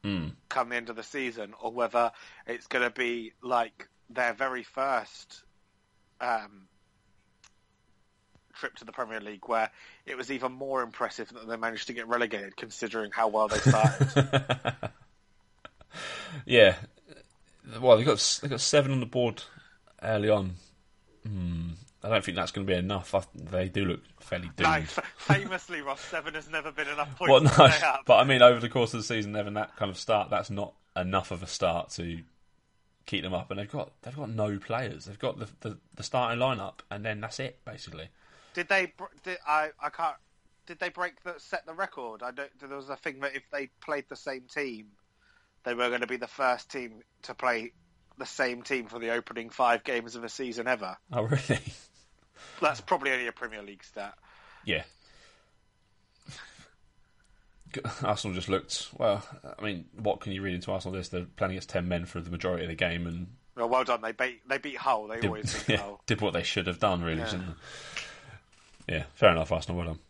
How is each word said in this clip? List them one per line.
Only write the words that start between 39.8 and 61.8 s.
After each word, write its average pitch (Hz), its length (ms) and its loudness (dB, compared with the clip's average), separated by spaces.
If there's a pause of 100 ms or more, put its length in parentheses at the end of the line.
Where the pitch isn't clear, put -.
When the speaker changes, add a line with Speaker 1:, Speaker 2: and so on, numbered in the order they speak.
Speaker 2:
I 143 80 -4
can't, 156 260 -4 (520)
did 170 120 -16
they 180 100 -2
break 180 340 -6
the, 175 160 -8
set - 260 -8
the 160 80 -14
record? 123 500 -6
I 123 80 -6
don't, 135 180 -10 (100)
there 139 180 -16
was 139 120 -12
a 139 60 -6
thing 135 260 -10
that 139 140 -4
if 135 160 -8
they 139 180 -6 (140)
played 143 240 -4
the 135 80 -12
same 131 280 -10 (100)
team, 120 340 -6 (760)
they 120 100 -2
were 120 160 0
gonna 120 180 0
be 123 100 -4
the 117 100 -8
first 127 440 0
team 120 300 -10 (220)
to 127 100 -12
play 117 400 -2 (440)
the 131 80 -10
same 123 360 -2
team 127 260 -4
for 117 120 -12
the 113 120 -2
opening 117 380 -6
five 120 340 2
games 120 320 -4
of 117 80 -12
a 113 60 -10
season 120 380 -6
ever. 104 280 -2 (160)
Speaker 1:
Oh, 120 120 0
really? 135 360 0 (1040)
Speaker 2:
That's 151 200 0
probably 143 300 0
only 123 160 -2
a 117 40 -4
Premier 110 300 -10
League 101 220 -18
stat. 101 320 -12 (500)
Speaker 1:
Yeah. 80 180 -2 (3000)
G-, - 80 -8 (220)
Arsenal 101 320 -2
just 90 140 -6
looked, - 480 -2
well, 101 260 2 (340)
I - 60 -12
mean, 92 220 -6 (120)
what 104 240 0
can 101 100 -8
you 95 100 -4
read 95 140 -4
into 90 160 -6
Arsenal 92 260 -4
this? 90 120 -8
They're 90 160 -6 (100)
playing 95 160 -2
against 95 180 -8
ten 90 180 -2